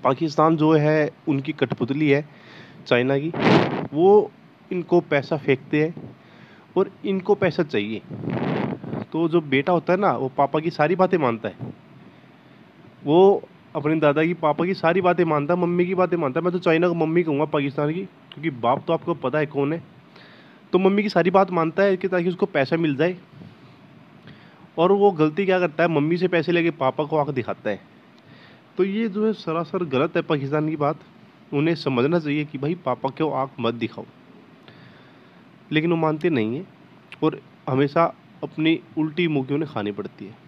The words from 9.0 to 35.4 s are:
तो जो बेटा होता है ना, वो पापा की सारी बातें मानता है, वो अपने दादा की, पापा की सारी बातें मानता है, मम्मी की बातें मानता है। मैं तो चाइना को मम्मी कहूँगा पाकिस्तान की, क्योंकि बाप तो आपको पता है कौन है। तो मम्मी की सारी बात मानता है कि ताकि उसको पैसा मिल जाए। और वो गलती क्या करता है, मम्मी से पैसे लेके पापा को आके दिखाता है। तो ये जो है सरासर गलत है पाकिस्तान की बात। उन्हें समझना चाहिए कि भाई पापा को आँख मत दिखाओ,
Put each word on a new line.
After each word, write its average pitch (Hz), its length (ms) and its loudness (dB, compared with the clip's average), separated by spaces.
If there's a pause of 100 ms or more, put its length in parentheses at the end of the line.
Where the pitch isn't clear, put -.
तो 160 160 0
जो 165 140 2
बेटा 143 300 0
होता 175 200 0
है 185 80 2
ना, 185 120 2
वो 127 180 -2
पापा 151 300 0
की 165 120 -4
सारी 151 240 0
बातें 180 220 2
मानता 117 300 0
है, - 240 -12 (1300)
वो 185 400 4 (340)
अपने 151 200 -2
दादा 151 280 2
की, 175 120 -2
पापा 160 280 0
की 185 100 -2
सारी 175 260 0
बातें 180 240 2
मानता 151 300 0
है, 180 60 -2
मम्मी 175 260 0
की 185 80 -2
बातें 180 220 0
मानता 151 240 -2
है। 165 40 -8
मैं 175 80 0
तो 180 80 -4
चाइना 170 280 2
को 170 80 0
मम्मी 160 260 0
कहूँगा 151 240 0
पाकिस्तान 147 460 -2
की, 190 120 -6 (280)
क्योंकि 156 260 -6
बाप 120 280 0
तो 170 60 0
आपको 165 240 -2
पता 131 220 -4
है 151 100 0
कौन 143 240 -2
है। 165 100 -8 (880)
तो 185 60 4
मम्मी 190 240 4
की 208 60 -2
सारी 180 240 2
बात 190 200 4
मानता 165 300 0
है 196 140 4
कि 185 120 -6
ताकि 180 200 0
उसको 180 200 -2
पैसा 143 300 0
मिल 156 180 0
जाए। 175 200 0 (1600)
और 180 160 4
वो 202 180 4
गलती 156 340 0
क्या 185 140 2
करता 165 220 0
है, 175 80 4
मम्मी 156 260 0
से 180 120 -2
पैसे 175 240 0
लेके 170 200 2
पापा 135 320 -2
को 151 120 -4
आके 143 160 0
दिखाता 110 380 -6
है। 98 100 -6 (1000)
तो 180 60 2
ये 214 240 -2
जो 214 180 -2
है 220 80 2
सरासर 170 520 -6
गलत 147 300 0
है 165 80 0
पाकिस्तान 151 440 -2
की 156 100 -4
बात। 147 220 -2 (520)
उन्हें 156 240 2
समझना 139 420 0
चाहिए 151 260 -2
कि 147 140 -10
भाई 147 160 -4 (100)
पापा 123 260 -4
को 156 220 -2
आँख 131 180 -4 (100)
मत 117 160 -2
दिखाओ, 113 280 -8 (1700)